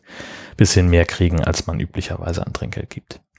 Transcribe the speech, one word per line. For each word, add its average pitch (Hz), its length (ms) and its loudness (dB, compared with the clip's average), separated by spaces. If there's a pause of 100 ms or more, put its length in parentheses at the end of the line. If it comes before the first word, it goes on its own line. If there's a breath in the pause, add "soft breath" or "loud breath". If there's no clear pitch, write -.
(560 loud breath)
bisschen 95 320 6
mehr 85 160 6
kriegen, 85 400 2
als - 220 -2
man 82 120 -4
üblicherweise - 680 -6
an - 80 -8
Trinkgeld - 340 -8
gibt? - 320 -16 (180)